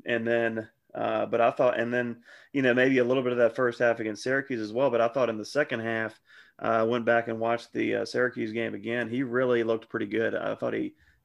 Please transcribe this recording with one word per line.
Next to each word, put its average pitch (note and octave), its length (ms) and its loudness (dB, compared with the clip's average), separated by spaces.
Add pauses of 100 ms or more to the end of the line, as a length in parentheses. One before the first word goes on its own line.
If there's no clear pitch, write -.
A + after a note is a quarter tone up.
And A2+ 200 0
then, A2+ 420 0 (260)
uh, A2 320 -2
but A2+ 160 2
I A#2+ 80 6
thought, B2+ 280 2
and A#2 140 -2
then, A#2+ 300 -4 (320)
you C#3 80 0
know, B2+ 100 6
maybe B2+ 260 4
a B2 60 4
little C3 180 2
bit B2 100 0
of A#2+ 60 -2
that A#2 180 4
first B2 220 0
half A#2 220 2
against G#2+ 220 -6
Syracuse C3+ 380 -2
as G#2+ 120 -6
well. C3 180 2
But A#2 120 2
I A#2 60 4
thought B2 200 0
in A2+ 80 -4
the G#2 80 -8
second C#3+ 360 -2
half, A2+ 380 -4 (440)
uh, A2+ 60 -2
I A2+ 160 4
went A#2 200 0
back A#2 240 2
and A2+ 100 -6
watched A#2 340 -2
the, A2 240 0
uh, G#2+ 100 -2
Syracuse A#2+ 460 -2
game A2+ 220 -4
again. A2+ 360 -6
He B2+ 140 -4
really B2 380 0
looked A2+ 280 -2
pretty G#2+ 160 -4
good. G#2+ 280 -2
I G#2+ 200 -4
thought A#2 180 -4
he, A2 220 -4 (300)